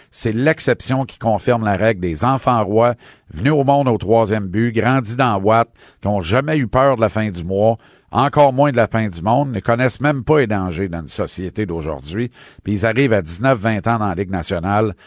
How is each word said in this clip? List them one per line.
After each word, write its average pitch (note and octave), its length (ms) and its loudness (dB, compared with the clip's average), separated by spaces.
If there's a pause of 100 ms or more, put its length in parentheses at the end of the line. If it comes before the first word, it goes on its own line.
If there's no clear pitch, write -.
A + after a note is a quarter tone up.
c'est - 220 -2
l'exception C3 760 0
qui - 140 -20
confirme A2 440 0
la G#2 140 0
règle G#2 240 0
des E2+ 240 -2
enfants B2 380 2
rois, A2 320 2 (360)
venus A2 220 0
au C#3+ 100 2
monde C#3 240 2
au A2+ 120 2
troisième G#2+ 480 2
but, A2 240 -2
grandis A2+ 440 0
dans A#2+ 240 0
Watt, A2 300 2 (320)
qui - 60 -4
ont G2+ 140 0
jamais C3 360 0
eu C3+ 80 0
peur C3 300 2
de A2 60 0
la G#2+ 80 4
fin G#2+ 200 -2
du F2 140 -8
mois, G2+ 340 2 (360)
encore C#3 380 4
moins C#3 200 2
de A#2+ 60 0
la A2 100 4
fin A2 200 -2
du E2+ 140 -8
monde, B2+ 320 0
ne G2+ 80 -4
connaissent A#2+ 400 0
même C#3 240 0
pas D#3 140 4
les B2+ 80 2
dangers F#2+ 420 -4
dans E2 100 -8
une D#2 80 -12
société F#2 580 -6
d'aujourd'hui, E2 640 -6 (340)
puis G2+ 100 -2
ils G2+ 120 -2
arrivent A2+ 280 2
à G2+ 80 2
dix-neuf, G#2+ 360 0
vingt G#2+ 300 -2
ans A2+ 120 0
dans G#2+ 80 -2
la F2+ 80 -2
Ligue F#2 160 -4
nationale. F#2+ 640 -2 (120)